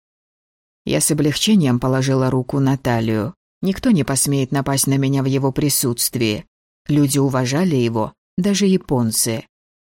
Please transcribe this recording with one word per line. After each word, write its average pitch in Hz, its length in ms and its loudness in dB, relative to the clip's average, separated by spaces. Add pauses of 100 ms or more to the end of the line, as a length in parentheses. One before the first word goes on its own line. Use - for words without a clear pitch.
(840)
Я 151 160 -2
с - 100 0
облегчением 147 680 2
положила 131 500 0
руку 131 300 -2
на 135 180 2
талию. 110 560 -2 (280)
Никто 196 300 0
не 160 120 4
посмеет 139 480 -2
напасть 139 360 -2
на 135 100 2
меня 139 240 0
в 131 60 -2
его 135 240 0
присутствии. 120 920 -2 (420)
Люди 143 320 2
уважали 139 560 0
его, 117 380 0 (240)
даже 196 280 0
японцы. 120 800 0 (480)